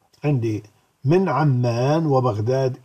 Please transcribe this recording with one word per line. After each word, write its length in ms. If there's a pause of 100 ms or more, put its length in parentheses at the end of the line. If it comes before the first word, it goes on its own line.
(240)
عندي 380 (440)
من 220
عمان 800
وبغداد 800